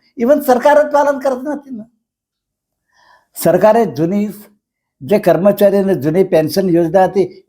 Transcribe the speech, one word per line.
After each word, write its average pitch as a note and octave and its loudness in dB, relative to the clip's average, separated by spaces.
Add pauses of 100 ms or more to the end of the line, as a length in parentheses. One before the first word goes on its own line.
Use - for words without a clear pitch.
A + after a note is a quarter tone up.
(180)
Even C#4 0
સરકાર C#4+ 2
જ C#4+ -10
પાલન C#4+ 0
કરતી C4 -4
નથી C#4+ -10
ને. A3 -14 (1500)
સરકારે G#3 2
જૂની F3+ -4 (680)
જે E3 0
કર્મચારીઓને G3 2
જૂની D#3 0
પેન્શન F3+ 0
યોજના E3+ 2
હતી F#3 0 (280)